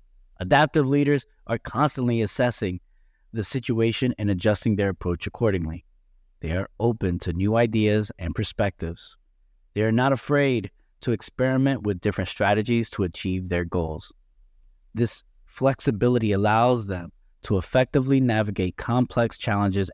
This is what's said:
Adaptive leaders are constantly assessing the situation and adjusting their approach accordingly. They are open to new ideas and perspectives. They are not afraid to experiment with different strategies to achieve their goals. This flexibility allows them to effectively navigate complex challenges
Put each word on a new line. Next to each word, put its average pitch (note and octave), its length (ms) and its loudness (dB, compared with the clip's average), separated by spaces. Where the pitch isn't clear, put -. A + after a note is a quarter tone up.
Adaptive C#3+ 480 4
leaders C#3+ 380 2
are A#2 100 -2
constantly B2 640 0
assessing G#2+ 580 -2
the A2 100 -4
situation A#2 720 0
and G#2 120 -2
adjusting G#2 460 2
their G2 140 0
approach F2+ 380 -4
accordingly. F2 580 -2
They D#2+ 120 -6
are F2+ 180 -2
open G2+ 400 0
to F2+ 140 -4
new G2+ 220 0
ideas G#2+ 640 2
and E2+ 160 -6
perspectives. - 840 -6
They G#2 100 0
are A2 80 2
not B2+ 220 2
afraid C3+ 580 0
to B2 100 -2
experiment C3 720 0
with G2+ 180 -2
different G2 280 -2
strategies A2 600 0
to G#2 120 -4
achieve F#2 460 -4
their F2 160 0
goals. E2 480 -4
This A2+ 300 -2
flexibility B2 840 0
allows A2 560 2
them F2 240 -6
to G2+ 140 2
effectively C3 600 2
navigate G#2+ 580 0
complex A#2+ 600 0
challenges G2 560 0